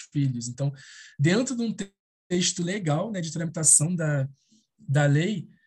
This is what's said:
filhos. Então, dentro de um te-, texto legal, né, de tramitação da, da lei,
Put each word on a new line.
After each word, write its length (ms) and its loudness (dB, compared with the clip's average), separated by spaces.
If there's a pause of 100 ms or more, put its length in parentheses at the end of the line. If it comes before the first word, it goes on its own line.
(120)
filhos. 360 -2
Então, 260 -4 (460)
dentro 360 2
de 60 -4
um 100 -2
te-, 220 -10 (340)
texto 360 0
legal, 480 -2
né, 100 -6
de 100 -6
tramitação 640 2
da, 320 0 (520)
da 260 2
lei, 420 0 (200)